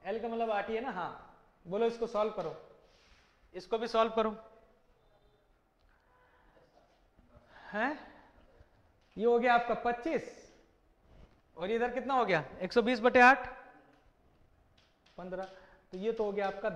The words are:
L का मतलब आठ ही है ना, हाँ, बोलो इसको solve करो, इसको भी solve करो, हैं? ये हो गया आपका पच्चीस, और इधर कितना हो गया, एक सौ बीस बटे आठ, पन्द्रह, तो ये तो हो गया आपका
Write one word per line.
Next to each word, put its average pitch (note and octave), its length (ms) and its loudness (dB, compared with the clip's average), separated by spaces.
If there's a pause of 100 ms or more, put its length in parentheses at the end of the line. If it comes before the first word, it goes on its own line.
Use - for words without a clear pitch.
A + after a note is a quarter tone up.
L G#3 180 -4
का A#3 60 -6
मतलब A3+ 240 -2
आठ G3+ 180 -4
ही A3 60 -4
है A3+ 80 -4
ना, C4+ 80 -6
हाँ, - 460 -10 (280)
बोलो G3+ 220 -2
इसको A#3 200 -4
solve G#3 240 -2
करो, D#3+ 240 -8 (960)
इसको F#3 240 -4
भी A3+ 120 -4
solve A3+ 220 2
करो, A3 240 0 (3500)
हैं? B3+ 240 -4 (1200)
ये G#3 80 -2
हो A#3+ 140 6
गया A#3+ 140 4
आपका A#3+ 200 2 (100)
पच्चीस, A#3+ 480 -2 (1300)
और F3+ 140 -4
इधर A#3 200 0
कितना B3+ 220 -4
हो B3 120 2
गया, E3+ 180 2 (180)
एक F3+ 120 -6
सौ A#3+ 80 6
बीस A#3 180 2
बटे B3 220 6
आठ, C4 260 8 (1700)
पन्द्रह, F3+ 260 -8 (480)
तो F#3 60 -10
ये G#3+ 140 0
तो A3+ 120 -2
हो G#3 80 0
गया G3 160 -2
आपका G3 280 -4